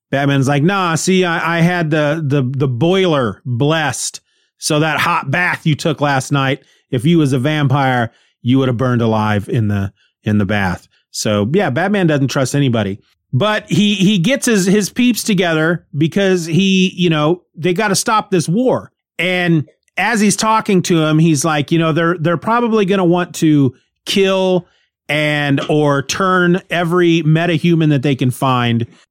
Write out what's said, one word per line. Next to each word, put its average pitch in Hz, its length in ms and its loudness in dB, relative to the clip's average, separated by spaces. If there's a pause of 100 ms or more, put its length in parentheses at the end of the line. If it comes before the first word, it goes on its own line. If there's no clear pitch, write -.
Batman's 139 380 0
like, 143 160 0
"Nah, 180 320 0
see, 185 300 0
I, 170 320 -2
I 165 40 0
had 170 300 0
the, 151 340 0
the, 143 180 0
the 135 240 -2
boiler 147 800 0
blessed. 143 760 -4 (360)
So 151 220 -2
that 151 200 -2
hot 165 300 -2
bath 170 360 -2
you 156 100 2
took - 260 -4
last 139 300 -2
night, 135 320 -2 (260)
if 120 160 -4
you 170 120 4
was 143 160 2
a 135 60 0
vampire, 135 720 0 (300)
you 131 180 2
would 131 80 2
have 123 100 -2
burned 123 240 0
alive 107 480 0
in 117 180 0
the, 98 260 -4 (300)
in 107 140 0
the 104 80 2
bath." 98 420 -4 (240)
So, 104 420 -2
yeah, 185 160 0
Batman 185 380 0
doesn't 139 220 0
trust 135 260 -2
anybody. 113 440 -2 (360)
But 214 340 -2
he, 208 260 2
he 196 240 2
gets 254 260 0
his, 208 200 2
his 196 260 2
peeps 247 320 0
together 170 640 0 (100)
because 185 480 0
he, 185 500 2
you 175 140 0
know, 156 340 0 (120)
they 180 180 -2
gotta 202 220 0
stop 214 340 -2
this 180 180 0
war. 175 440 -2 (260)
And 175 500 0 (300)
as 208 220 0
he's 202 160 2
talking 220 480 0
to 160 200 0
him, 156 140 2
he's 160 260 2
like, 151 280 -2
"You 165 80 2
know, 160 140 0
they're, 170 260 0
they're 165 180 0
probably 220 480 0
gonna 190 200 0
want 175 300 0
to 147 380 2 (320)
kill 190 640 0 (420)
and 147 580 0
or 147 360 0
turn 185 640 0
every 170 540 0
metahuman 160 640 2
that 143 140 0
they 143 120 0
can 127 140 -2
find. 120 560 0 (260)